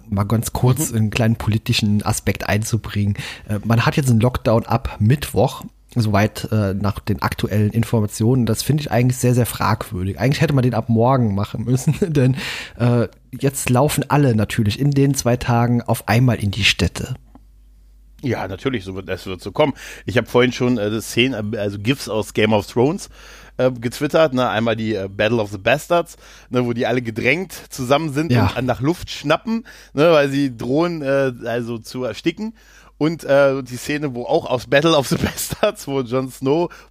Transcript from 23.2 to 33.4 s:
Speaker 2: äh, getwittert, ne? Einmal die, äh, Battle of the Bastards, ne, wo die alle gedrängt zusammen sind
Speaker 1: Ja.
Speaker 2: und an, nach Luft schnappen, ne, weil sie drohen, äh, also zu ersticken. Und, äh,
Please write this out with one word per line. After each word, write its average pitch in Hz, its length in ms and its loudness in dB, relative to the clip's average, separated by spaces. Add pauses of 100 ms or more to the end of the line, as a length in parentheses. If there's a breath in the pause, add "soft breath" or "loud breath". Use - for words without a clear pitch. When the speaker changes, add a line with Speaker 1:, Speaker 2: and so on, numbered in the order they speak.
Speaker 2:
äh, 127 140 2
getwittert, 139 640 0
ne? 127 160 0
Einmal 110 260 0
die, 110 200 -2
äh, 98 140 -6
Battle 107 320 0
of 101 100 -4
the 104 80 -10
Bastards, 151 580 0 (320 loud breath)
ne, 123 160 0
wo 120 80 -2
die 117 140 -2
alle 123 160 0
gedrängt 120 500 -2 (160)
zusammen 139 440 0
sind 151 180 -2
Speaker 1:
Ja. 110 160 4
Speaker 2:
und 92 100 -4
an, 127 80 -2
nach 117 160 -2
Luft 156 300 -2
schnappen, 220 540 -2 (280 loud breath)
ne, 156 180 4
weil 143 180 4
sie 135 280 -2
drohen, 151 460 -2
äh, 135 300 0 (120)
also 117 320 -4
zu 127 260 -10
ersticken. 170 500 -6 (440 soft breath)
Und, 156 280 -2
äh, 135 360 4